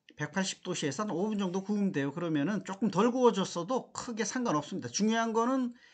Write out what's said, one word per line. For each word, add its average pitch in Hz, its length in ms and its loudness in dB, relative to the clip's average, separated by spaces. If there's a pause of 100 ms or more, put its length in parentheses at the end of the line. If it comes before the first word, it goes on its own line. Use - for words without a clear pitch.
(180)
백팔십 190 440 -4
도시에서 170 420 -4
한 214 60 -4
오 196 200 0
분 208 100 -2
정도 190 240 0
구우면 202 300 0
돼요. 139 200 0
그러면은 165 500 0
조금 190 280 -2
덜 220 200 4
구워졌어도 220 800 2
크게 226 320 -6
상관없습니다. 196 680 -2
중요한 226 440 2
거는 240 400 2 (200)